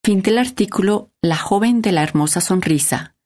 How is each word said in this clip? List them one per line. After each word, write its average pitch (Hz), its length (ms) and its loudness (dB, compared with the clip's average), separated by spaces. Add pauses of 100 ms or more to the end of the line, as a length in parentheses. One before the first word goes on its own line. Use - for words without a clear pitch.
Fin 196 180 2
del 220 180 2
artículo 208 720 -2 (100)
La 165 160 0
joven 220 440 0
de 208 120 0
la 156 100 2
hermosa 151 380 0
sonrisa 160 720 -2 (100)